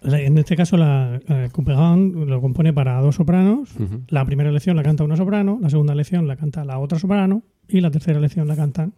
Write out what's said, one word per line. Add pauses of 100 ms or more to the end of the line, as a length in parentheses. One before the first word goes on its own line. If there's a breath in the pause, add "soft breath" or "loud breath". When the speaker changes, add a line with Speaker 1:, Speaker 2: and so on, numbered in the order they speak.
Speaker 1:
La,
en
este
caso,
la,
eh,
Couperin
lo
compone
para
dos
sopranos.
Speaker 2:
Ujú.
Speaker 1:
La
primera
lección
la
canta
una
soprano,
la
segunda
lección
la
canta
la
otra
soprano (240)
y
la
tercera
lección
la
cantan